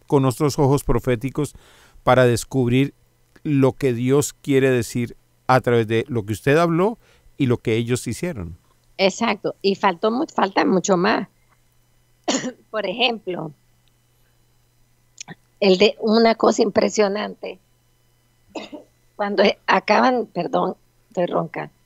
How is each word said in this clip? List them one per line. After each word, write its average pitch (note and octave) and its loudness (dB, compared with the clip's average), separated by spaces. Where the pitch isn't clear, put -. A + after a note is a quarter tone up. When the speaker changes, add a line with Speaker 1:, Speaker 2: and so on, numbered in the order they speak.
Speaker 1:
con C#3+ 2
otros C3+ 0
ojos C#3 2
proféticos B2+ -2
para B2+ 6
descubrir B2 0
lo C3+ 2
que C3+ -2
Dios B2+ 0
quiere C3+ 2
decir A#2+ -2
a B2+ 4
través A#2+ 2
de A2+ 0
lo A#2 -6
que A2 -8
usted C3+ 0
habló E3+ 0
y C#3 0
lo A#2+ 0
que A2+ -2
ellos A#2+ -4
hicieron. G#2+ -10
Speaker 2:
Exacto, G3 -2
y G3 0
faltó G3 0
mu-, C4 -4
falta G3 0
mucho F#3 2
más. G3 0
<coughs> - -6
Por G#3+ -6
ejemplo, F#3 -4
el F#3+ 4
de G#3 4
una A3+ 2
cosa A#3 0
impresionante. G3+ -2
<coughs> - -16
Cuando G3+ -2
e-, G#3 2
acaban, A3 2
perdón, F3+ -4
estoy F3+ -2
ronca. D#3+ -6